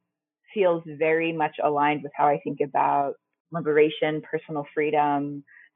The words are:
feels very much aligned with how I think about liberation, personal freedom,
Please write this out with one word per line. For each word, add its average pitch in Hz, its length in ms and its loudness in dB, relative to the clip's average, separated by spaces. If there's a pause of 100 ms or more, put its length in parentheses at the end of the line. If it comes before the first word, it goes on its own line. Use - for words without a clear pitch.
(540)
feels 175 320 2
very 160 480 0
much 156 300 -2
aligned 147 400 0
with 139 120 -12
how 147 120 2
I 143 160 2
think 147 200 -6
about 143 500 0 (380)
liberation, 156 720 0
personal 156 520 -8
freedom, 147 680 0 (320)